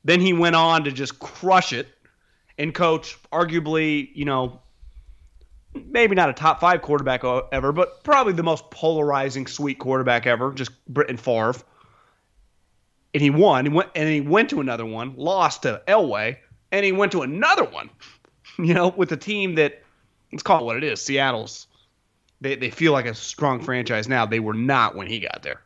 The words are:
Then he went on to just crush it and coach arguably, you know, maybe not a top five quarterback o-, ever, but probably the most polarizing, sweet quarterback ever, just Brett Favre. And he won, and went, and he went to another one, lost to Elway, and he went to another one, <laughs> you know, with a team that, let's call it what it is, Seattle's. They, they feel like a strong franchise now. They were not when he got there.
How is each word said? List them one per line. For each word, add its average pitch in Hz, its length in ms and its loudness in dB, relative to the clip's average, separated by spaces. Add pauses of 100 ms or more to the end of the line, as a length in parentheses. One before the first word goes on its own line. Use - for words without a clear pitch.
Then 175 160 4
he 180 140 2
went 170 200 4
on 165 300 4
to 143 80 -4
just 131 260 -10
crush - 540 0
it 117 160 -8 (680)
and 156 160 -6
coach 160 420 -2 (160)
arguably, 156 800 -2
you 143 140 -6
know, 127 340 -4 (1120)
maybe 233 400 0
not 175 140 4
a 131 60 -2
top 156 260 0
five 175 220 2
quarterback 131 420 -2
o-, 127 280 -2
ever, 135 200 0
but 175 320 -2
probably 262 300 4
the 170 80 -2
most 165 280 -2
polarizing, 139 760 0
sweet 143 320 -6
quarterback 127 480 0
ever, 123 260 2
just 131 200 -8 (160)
Brett 127 300 -2
Favre. 117 360 0 (1600)
And 147 80 2
he 143 80 6
won, 151 340 4
and 147 100 0
went, - 200 2
and 156 160 -2
he 151 100 0
went 180 300 2
to 269 100 -4
another 120 240 -4
one, 113 320 -10
lost 165 460 0
to 117 260 -4
Elway, 131 480 2 (340)
and 202 140 0
he 190 80 2
went 196 200 0
to 175 100 -2
another 247 420 2
one, - 240 -10 (360)
<laughs> - 340 -18
you 170 160 2
know, 180 140 4
with 185 240 0
a 151 40 -4
team 196 380 -4
that, 151 280 0 (500)
let's 156 100 -12
call 170 180 2
it 120 40 -6
what 117 120 -4
it 143 80 -4
is, 120 180 -4
Seattle's. 131 640 -2 (760)
They, 135 140 -4
they 123 140 -6
feel 160 220 2
like 127 140 2
a 113 80 -6
strong 131 480 -4
franchise 120 460 -4
now. 120 180 2
They 113 140 -2
were 107 140 -4
not 123 420 2
when 98 100 -10
he 110 120 -6
got - 240 -8
there. - 240 -10